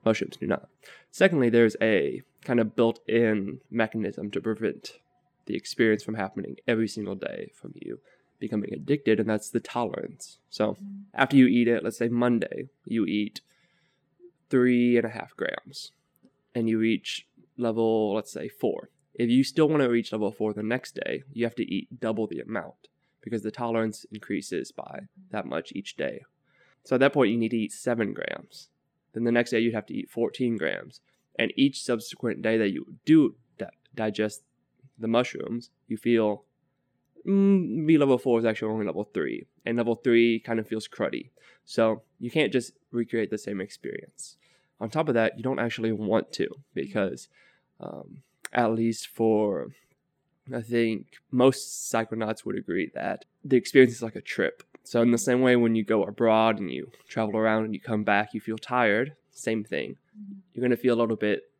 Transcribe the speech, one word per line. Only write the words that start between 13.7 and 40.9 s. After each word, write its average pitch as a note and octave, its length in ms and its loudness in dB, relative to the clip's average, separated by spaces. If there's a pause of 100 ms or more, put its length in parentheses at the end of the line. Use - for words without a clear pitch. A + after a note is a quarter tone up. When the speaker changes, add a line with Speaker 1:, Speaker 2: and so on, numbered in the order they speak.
Speaker 1:
three B2 480 4
and A2+ 80 2
a A2 40 -6
half - 260 -12
grams, - 560 -8 (640)
and A#2 140 -2
you A2+ 100 2
reach - 480 -2 (300)
level, A2+ 580 0
let's G#2+ 160 -6
say, - 160 -10
four. - 420 -4 (240)
If A#2 160 0
you C3 140 6
still D#3 240 4
wanna D3 220 2
reach A#2 220 0
level G#2 200 -2
four G#2+ 220 -4
the G#2 100 -6
next A#2 320 -6
day, - 280 -6 (100)
you A2+ 120 -4
have A#2 100 -6
to - 200 -4
eat A#2+ 240 -8
double A2 280 -2
the E2 120 -8
amount - 480 -10 (340)
because A2 200 -6
the G#2+ 100 -6
tolerance A2+ 600 -4
increases F#2+ 600 -6
by - 360 -14 (240)
that G#2+ 160 -6
much D#2 280 -6
each - 220 -10
day. C2+ 240 -6 (640)
So C3 100 0
at B2+ 60 4
that C#3 120 4
point, B2 180 4
you A#2 60 0
need A2+ 140 0
to A#2+ 60 -2
eat A2 160 -4
seven A#2 400 -2
grams. - 560 -12 (440)
Then A#2 120 -4
the A#2 80 2
next A#2+ 180 2
day, A#2+ 80 2
you'd A#2 140 0
have G#2+ 140 -6
to G#2+ 60 -14
eat G#2 160 -8
fourteen A#2 460 -2
grams. G1+ 460 -6 (360)
And - 200 0
each C#3 260 2
subsequent A2+ 580 -4
day A2 160 0
that G#2 140 2
you - 140 -6 (200)
do D3+ 300 6 (220)
di-, - 100 -10 (280)
digest G#2+ 480 -4 (540)
the A2+ 120 -6
mushrooms, A#2 600 -2 (180)
you A2+ 80 -6
feel, A2 480 2 (800)
"Mm, G3 600 4
maybe D#3 120 4
level C#3 200 4
four A#2+ 220 2
is A2+ 60 0
actually A2 260 -2
only A2 140 -2
level G2 180 -4 (100)
three." C2+ 340 -4 (180)
And A#2 120 -2
level A#2 180 0
three A#2 440 4
kind A#2 200 -4
of A2 80 -6
feels A2 200 -6
cruddy. - 440 -6 (340)